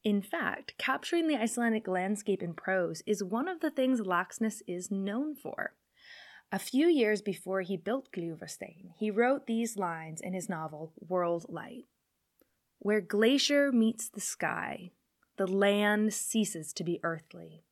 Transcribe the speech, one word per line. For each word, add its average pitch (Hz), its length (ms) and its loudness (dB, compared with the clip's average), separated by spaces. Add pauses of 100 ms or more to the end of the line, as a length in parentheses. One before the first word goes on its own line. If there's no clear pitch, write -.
In 208 200 2
fact, - 560 -4
capturing 330 500 0
the 302 80 4
Icelandic 226 540 0
landscape 190 520 0
in 170 120 -6
prose 170 520 -2
is 208 160 0
one 226 280 -2
of 349 100 -6
the 311 100 0
things 262 300 2
Laxness 190 640 0
is 180 240 -6
known 208 460 -2
for. - 380 -8 (760)
A 196 100 -2
few 294 280 2
years 214 340 4
before 190 400 -4
he 185 140 -4
built 220 380 -4
Gljúfrastein, 170 840 -10
he 214 160 -2
wrote 247 360 2
these 226 280 -2
lines 160 460 -6
in 180 120 -6
his 180 140 -6
novel, 160 500 -6
World 170 520 0
Light. - 380 -12 (920)
"Where 208 220 2
glacier 277 720 4
meets 226 340 4
the 202 140 -12
sky, - 680 -4 (440)
the 190 100 0
land 208 680 4
ceases 180 600 -2
to 170 120 -6
be 170 180 -2
earthly 165 680 -8